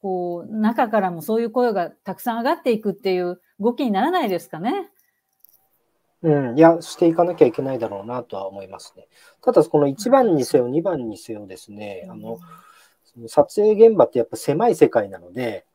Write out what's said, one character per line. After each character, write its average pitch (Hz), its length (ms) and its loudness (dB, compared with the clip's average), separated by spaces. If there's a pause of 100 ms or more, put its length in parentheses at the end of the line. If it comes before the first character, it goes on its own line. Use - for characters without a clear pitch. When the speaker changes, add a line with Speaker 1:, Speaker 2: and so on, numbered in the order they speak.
Speaker 1:
こ 175 480 -6
う、 214 60 -10
中 226 320 0
か 214 140 0
ら 185 100 -2
も 165 100 -10
そ 220 180 -2
う - 20 -2
い 233 40 -2
う 226 40 -6
声 240 240 0
が 175 160 -4
た - 260 -14
く - 60 -20
さ 233 140 -4
ん - 40 -6
上 233 40 -6
が 269 100 0
っ 339 80 -6
て 262 100 0
い 220 80 0
く 214 120 -4
っ - 20 -4
て 196 200 -4
い 180 80 0
う 180 200 -6 (180)
動 220 140 0
き 285 100 -6
に 240 80 -2
な 190 100 0
ら 320 100 0
な 359 120 0
い 226 60 -2
で 180 100 -2
す - 100 -20
か 160 100 -12
ね。 320 300 -6 (1300)
Speaker 2:
う 143 300 0
ん、 131 40 -4
い 151 40 8
や、 165 200 8
し - 160 -14
て 175 100 4
い 165 60 4
か 175 120 2
な 175 100 -4
き 160 80 6
ゃ 135 40 6
い 117 40 0
け - 100 -8
な 135 120 -4
い 127 60 -6
だ 110 100 -4
ろ 98 140 -10
う - 20 -14
な 120 180 -8
と - 140 -14
は 98 100 -8
思 98 160 -14
い 92 40 -18
ま 95 120 -18
す - 160 -20
ね。 - 120 -20 (340)
た 247 100 0
だ、 175 120 6
こ 151 160 0
の 143 80 2
一 139 220 -4
番 240 260 4
に 135 80 0
せ 131 140 0
よ、 123 80 2
Speaker 1:
う - 20 -6
ん。 123 40 -6
Speaker 2:
二 151 100 -2
番 156 280 -4
に 101 80 -12
せ - 160 -14
よ 104 140 -14
で 92 100 -16
す - 140 -20
ね、 101 340 -14
Speaker 1:
う - 20 -20
ん。 92 40 -18
Speaker 2:
あ - 40 -18
の、 113 240 -14 (640)
そ - 160 -20
の 117 80 -16
撮 147 340 0
影 214 260 6
現 220 100 4
場 127 80 6
っ 117 40 -6
て 123 100 -2
や 117 40 0
っ - 40 -4
ぱ 117 100 -14
狭 180 320 0
い 226 60 0
世 - 120 6
界 104 220 0
な 95 100 -16
の 87 140 -20
で 113 420 -8